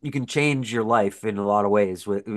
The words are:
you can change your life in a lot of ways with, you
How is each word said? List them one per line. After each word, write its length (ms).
you 80
can 160
change 460
your 120
life 400
in 140
a 80
lot 180
of 60
ways 360
with, 220
you 80